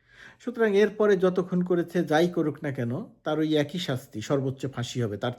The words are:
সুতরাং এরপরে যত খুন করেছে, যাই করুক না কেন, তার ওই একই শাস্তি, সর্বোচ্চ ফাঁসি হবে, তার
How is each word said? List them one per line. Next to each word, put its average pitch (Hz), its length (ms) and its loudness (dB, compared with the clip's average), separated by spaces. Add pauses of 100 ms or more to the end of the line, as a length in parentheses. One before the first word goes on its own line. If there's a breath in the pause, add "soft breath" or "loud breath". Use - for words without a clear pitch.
(400 loud breath)
সুতরাং 226 360 0
এরপরে 208 400 4
যত 180 240 2
খুন 180 240 0
করেছে, 170 400 0
যাই 156 240 4
করুক 165 340 -2
না 147 100 -4
কেন, 127 320 -4
তার - 340 -6
ওই 156 180 2
একই 147 220 0
শাস্তি, 123 420 -6
সর্বোচ্চ 131 460 -2
ফাঁসি 123 360 -6
হবে, 104 140 -4
তার 120 220 -4